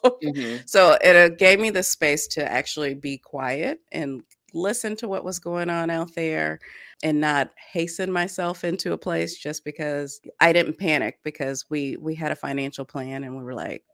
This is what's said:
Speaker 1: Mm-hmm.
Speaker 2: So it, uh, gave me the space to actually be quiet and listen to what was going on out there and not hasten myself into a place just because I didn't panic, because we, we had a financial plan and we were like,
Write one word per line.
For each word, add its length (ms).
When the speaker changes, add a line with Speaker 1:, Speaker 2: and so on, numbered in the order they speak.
Speaker 1:
Mm-hmm. 540
Speaker 2:
So 340
it, 140
uh, 140
gave 300
me 120
the 100
space 460
to 240
actually 420
be 240
quiet 640
and 300
listen 420
to 140
what 160
was 120
going 320
on 200
out 260
there 440
and 160
not 380
hasten 520
myself 540
into 300
a 40
place 400
just 280
because 560
I 140
didn't 260
panic, 440
because 460
we, 280
we 180
had 160
a 60
financial 480
plan 400
and 100
we 80
were 100
like, 300